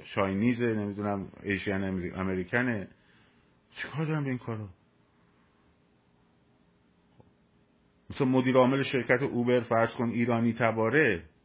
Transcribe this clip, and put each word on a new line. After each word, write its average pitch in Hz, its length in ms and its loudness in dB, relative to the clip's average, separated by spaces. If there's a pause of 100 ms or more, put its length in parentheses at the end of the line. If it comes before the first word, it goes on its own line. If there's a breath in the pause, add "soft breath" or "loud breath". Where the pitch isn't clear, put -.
(140)
چاینیز، 107 480 0
نمی‌دونم، 104 640 -2 (140)
ایشین 98 420 -2
امری-، 92 300 -4
امریکنه؟ 95 720 -2 (840 soft breath)
چیکار - 360 -8
دارم 151 180 -2
به 139 40 -2
این 127 100 -2
کارا؟ 107 300 -8 (3500)
مثلا - 160 -2
مدیر 127 300 4
عامل 131 260 6
شرکت 127 400 0
اوبر 123 380 0
فرض 113 340 2
کن 120 140 -2
ایرانی 117 440 0
تباره، 113 720 2 (200)